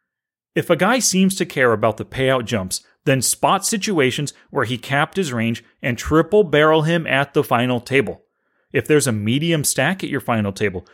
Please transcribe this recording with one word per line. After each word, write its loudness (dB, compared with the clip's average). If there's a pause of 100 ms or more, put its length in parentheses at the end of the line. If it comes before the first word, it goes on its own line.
(540)
If -2
a 4
guy 2
seems 2
to -2
care 2
about 0
the -10
payout -2
jumps, -6 (220)
then 2
spot 0
situations -2 (180)
where -2
he -4
capped -4
his -2
range -2 (160)
and -4
triple 2
barrel 4
him 0
at 0
the 4
final 0
table. -2 (500)
If -2
there's 2
a 0
medium -2
stack -2
at -8
your -4
final -2
table -6